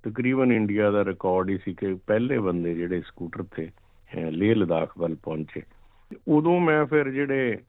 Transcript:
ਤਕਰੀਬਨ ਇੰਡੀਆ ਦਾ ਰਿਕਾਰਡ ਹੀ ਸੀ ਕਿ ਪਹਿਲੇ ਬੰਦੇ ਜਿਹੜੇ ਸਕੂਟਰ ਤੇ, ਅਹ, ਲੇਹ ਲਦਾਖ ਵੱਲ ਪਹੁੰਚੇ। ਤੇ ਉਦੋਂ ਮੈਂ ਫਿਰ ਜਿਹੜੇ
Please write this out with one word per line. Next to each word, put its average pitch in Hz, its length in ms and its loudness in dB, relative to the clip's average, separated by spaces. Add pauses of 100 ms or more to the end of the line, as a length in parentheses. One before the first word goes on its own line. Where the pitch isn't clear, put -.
ਤਕਰੀਬਨ 127 480 2
ਇੰਡੀਆ 104 400 2
ਦਾ 101 140 2
ਰਿਕਾਰਡ 92 440 0
ਹੀ 98 80 -2
ਸੀ 92 160 -6
ਕਿ 95 240 -4 (100)
ਪਹਿਲੇ 120 320 0
ਬੰਦੇ 87 360 -2
ਜਿਹੜੇ 87 260 -4
ਸਕੂਟਰ 87 420 -12
ਤੇ, 82 280 -10 (440)
ਅਹ, 80 160 -6
ਲੇਹ 101 240 2
ਲਦਾਖ 85 420 0
ਵੱਲ 82 180 -2
ਪਹੁੰਚੇ। 78 460 -10 (480)
ਤੇ - 60 -12 (120)
ਉਦੋਂ 156 320 4
ਮੈਂ 156 260 4
ਫਿਰ 143 240 0
ਜਿਹੜੇ 135 480 -2 (120)